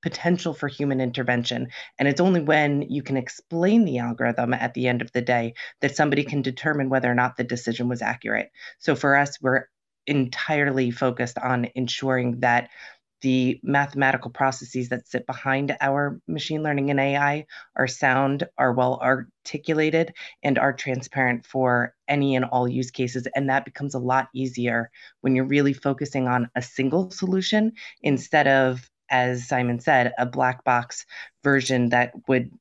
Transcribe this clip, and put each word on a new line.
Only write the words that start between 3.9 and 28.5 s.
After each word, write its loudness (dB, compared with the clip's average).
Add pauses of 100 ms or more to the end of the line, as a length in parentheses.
algorithm -2
at -4
the 0
end 0
of -8
the -2
day 0 (260)
that 0
somebody 2
can -2
determine -2
whether 2
or 2
not 0
the -4
decision -4
was -4
accurate. -4 (260)
So 0
for 2
us, 0
we're 2 (420)
entirely 0
focused -2
on 0
ensuring -2
that 2 (520)
the 2
mathematical 0
processes -4
that -6
sit -6
behind -2
our 0
machine -4
learning 0
and 2
A 0
I 0 (300)
are 2
sound, 0 (100)
are 2
well 0
articulated, -2 (280)
and 0
are 2
transparent -4
for 0 (140)
any 2
and 2
all 0
use -2
cases. -4
And 0
that 0
becomes -8
a -4
lot 0
easier -2 (300)
when 2
you're 2
really 2
focusing -2
on 0
a -2
single -2
solution 0 (280)
instead 2
of, 4 (200)